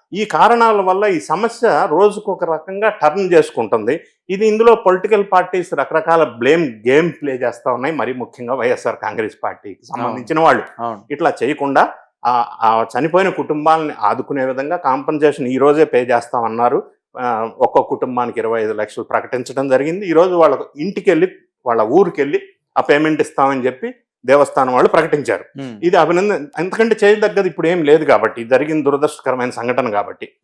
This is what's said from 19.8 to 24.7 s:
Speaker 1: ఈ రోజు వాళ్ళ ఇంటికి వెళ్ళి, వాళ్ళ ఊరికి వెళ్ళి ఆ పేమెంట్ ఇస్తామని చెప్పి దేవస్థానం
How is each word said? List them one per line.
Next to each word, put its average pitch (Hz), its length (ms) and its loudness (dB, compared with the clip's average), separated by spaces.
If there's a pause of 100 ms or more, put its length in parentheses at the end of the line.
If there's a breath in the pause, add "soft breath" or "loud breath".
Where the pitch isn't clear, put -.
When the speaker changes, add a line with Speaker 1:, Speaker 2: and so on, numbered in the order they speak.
Speaker 1:
ఈ 160 40 -2
రోజు 180 220 4
వాళ్ళ 151 240 4 (180)
ఇంటికి 185 340 -2
వెళ్ళి, 170 180 2 (380)
వాళ్ళ 113 160 0
ఊరికి 160 380 2
వెళ్ళి 143 220 -2 (360)
ఆ - 20 2
పేమెంట్ 156 400 2
ఇస్తామని 135 460 -2
చెప్పి 233 280 -6 (320)
దేవస్థానం 135 460 2